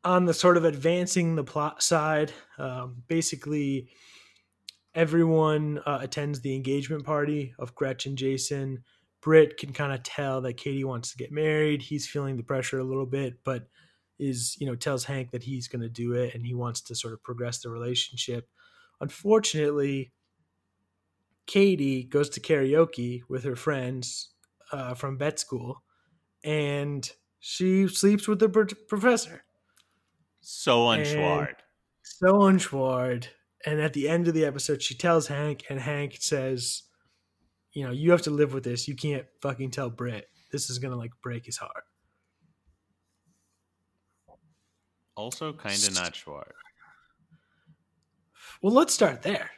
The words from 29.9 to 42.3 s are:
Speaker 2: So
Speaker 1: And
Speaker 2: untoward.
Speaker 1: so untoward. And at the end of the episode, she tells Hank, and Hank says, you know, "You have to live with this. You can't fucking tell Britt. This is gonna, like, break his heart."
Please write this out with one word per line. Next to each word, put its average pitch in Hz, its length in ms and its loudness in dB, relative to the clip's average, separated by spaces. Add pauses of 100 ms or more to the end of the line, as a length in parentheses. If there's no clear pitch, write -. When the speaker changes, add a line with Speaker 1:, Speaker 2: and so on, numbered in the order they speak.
Speaker 2:
So 120 480 4
Speaker 1:
And 113 120 4
Speaker 2:
untoward. 147 540 0 (460)
Speaker 1:
so 196 420 4
untoward. 131 840 2 (380)
And 151 160 0
at 151 100 0
the 143 160 -2
end 170 220 2
of 165 40 0
the 156 120 4
episode, 139 360 -2
she - 140 -6
tells 165 320 2
Hank, 147 420 -4
and 135 120 -6
Hank 143 400 -6
says, 131 600 -4 (880)
you 139 100 -6
know, 123 80 -6
"You 151 200 2
have 170 100 6
to 156 100 -4
live 143 220 2
with 131 100 -6
this. 120 240 -4
You 139 80 -8
can't 143 320 -6 (140)
fucking 131 300 -6
tell 131 180 -6
Britt. 117 400 -8 (220)
This 120 180 -6
is 123 100 -6
gonna, 127 160 -6
like, 117 160 -8 (100)
break 120 240 -10
his - 120 -10
heart." - 260 -14 (3250)